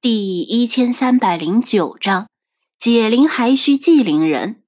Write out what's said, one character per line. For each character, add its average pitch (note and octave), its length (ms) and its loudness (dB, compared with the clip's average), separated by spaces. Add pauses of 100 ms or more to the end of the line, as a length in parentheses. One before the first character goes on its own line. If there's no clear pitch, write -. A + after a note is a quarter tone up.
第 G3 420 -4
一 A#3+ 220 -2
千 B3 280 -2
三 B3+ 260 0
百 F#3 160 0
零 E3 260 -2
九 G#3 380 -2
章， G3 300 -4 (500)
解 A#3 300 2
铃 B3 180 4
还 B3+ 260 0
须 C#4 220 2
系 D4 260 4
铃 D#3 240 0
人。 D3+ 420 -4